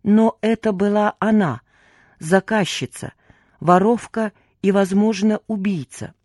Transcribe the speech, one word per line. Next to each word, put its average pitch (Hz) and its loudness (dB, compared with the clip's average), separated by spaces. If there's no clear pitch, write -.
Но 220 2
это 220 -2
была 208 0
она, 196 0
заказчица, 175 -4
воровка 208 0
и, 190 2
возможно, 202 2
убийца. 190 -6